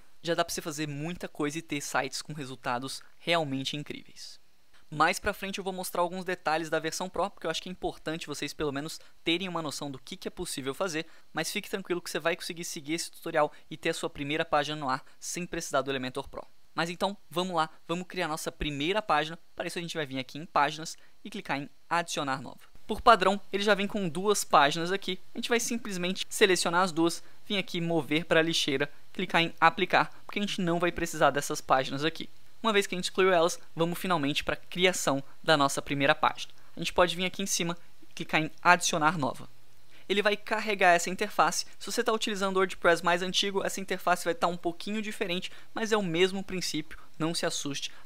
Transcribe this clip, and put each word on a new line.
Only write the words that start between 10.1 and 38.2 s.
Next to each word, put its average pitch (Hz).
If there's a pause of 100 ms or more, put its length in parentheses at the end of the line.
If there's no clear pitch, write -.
que -
é -
possível 139
fazer, 165 (260)
mas 160
fique -
tranquilo 185
que -
você 170
vai 165
conseguir 170
seguir 147
esse 165
tutorial 156 (160)
e 156
ter -
a 165
sua 165
primeira 147
página 147
no 147
ar 131 (160)
sem -
precisar 160
do 135
Elementor 131
Pro. - (260)
Mas 165
então, 190 (120)
vamos 180
lá, 156 (200)
vamos 175
criar 180
nossa 160
primeira 151
página. 156 (200)
Para -
isso 175
a 175
gente 170
vai 151
vir 131
aqui -
em 165
páginas 156 (280)
e 202
clicar 170
em 147 (220)
adicionar 151
nova. - (260)
Por -
padrão, 202 (120)
ele 196
já 208
vem 202
com 196
duas 190
páginas 165
aqui. 185 (160)
A -
gente 240
vai 233
simplesmente 190
selecionar 185
as 180
duas, 165 (200)
vir 208
aqui 180
em -
mover 165
pra 160
lixeira, 147 (240)
clicar 175
em 170
aplicar, 165
porque -
a 208
gente 202
não 170
vai 170
precisar 160
dessas 143
páginas 139
aqui. - (320)
Uma 220
vez 202
que -
a 180
gente 180
excluiu 190
elas, 170 (160)
vamos 170
finalmente 151
pra 147
criação 175 (200)
da 160
nossa 139
primeira 143
página. - (240)
A -
gente 175
pode 180
vir 185
aqui 185
em 196
cima 175 (260)
e -
clicar 165